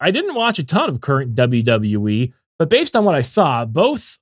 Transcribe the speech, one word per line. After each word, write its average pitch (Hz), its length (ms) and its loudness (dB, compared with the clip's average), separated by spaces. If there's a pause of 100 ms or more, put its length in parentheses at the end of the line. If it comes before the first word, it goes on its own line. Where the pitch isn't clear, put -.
"I 185 100 2
didn't 359 240 -2
watch 233 240 -2
a 147 60 -4
ton 220 240 0
of 127 100 -6
current 135 360 -2
W 123 280 2
W 107 460 0
E, 120 240 -2 (260)
but 160 100 0
based 277 280 2
on 208 80 4
what 180 100 2
I 139 60 0
saw, 131 420 0
both 185 580 -2